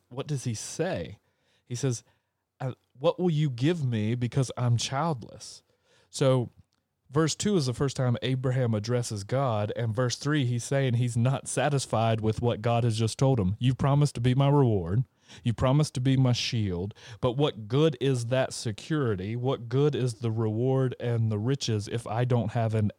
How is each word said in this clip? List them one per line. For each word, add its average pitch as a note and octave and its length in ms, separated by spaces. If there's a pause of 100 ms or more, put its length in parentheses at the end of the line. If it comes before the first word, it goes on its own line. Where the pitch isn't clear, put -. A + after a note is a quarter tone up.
what B2+ 180
does D3 160
he A#2+ 100
say? G#2 640 (480)
He B2 100
says, B2 280 (580)
"Uh, C3 120 (240)
what D3 220
will F3+ 120
you D3+ 180
give C#3+ 340
me A2+ 300
because A#2+ 420
I'm A#2+ 220
childless?" - 840 (480)
So C3 400 (580)
verse D3+ 260
two G3+ 220
is C#3+ 80
the B2+ 80
first C#3 240
time B2 240
Abraham B2+ 540
addresses A2 480
God, A2 520
and A2+ 200
verse B2 200
three, C#3+ 300
he's A#2+ 180
saying C3+ 320
he's A#2+ 220
not B2 300
satisfied A#2 720
with A2 180
what A#2 220
God A#2 220
has A2 160
just A2+ 180
told C3+ 220
him. F#2+ 200
"You've B2+ 200
promised C#3+ 360
to B2 60
be B2+ 140
my C#3 120
reward. A#2 580 (380)
You A#2 100
promised C#3 420
to C3+ 60
be C3 160
my B2+ 160
shield, G2+ 600 (260)
but B2+ 120
what B2 360
good D3 320
is B2 280
that B2+ 260
security? A2+ 840
What B2 340
good C#3 260
is A#2 200
the A#2 140
reward A#2+ 680
and A#2 320
the G#2 80
riches A2 480
if A#2+ 180
I A#2 200
don't A#2+ 260
have A2+ 240
an G#2+ 240